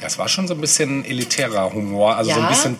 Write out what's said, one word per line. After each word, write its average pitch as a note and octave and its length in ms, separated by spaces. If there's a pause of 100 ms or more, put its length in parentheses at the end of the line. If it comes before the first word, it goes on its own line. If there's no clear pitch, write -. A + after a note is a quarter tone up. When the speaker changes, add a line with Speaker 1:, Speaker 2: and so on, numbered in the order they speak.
Speaker 1:
Das - 160
war G2 120
schon F#3+ 180
so F3 60
ein D3+ 80
bisschen C#3 420
elitärer A#2 720
Humor. G#2 420
Also A2+ 160
so D3+ 60
ein - 60
Speaker 2:
Ja. E3+ 60
Speaker 1:
bisschen, G#3 300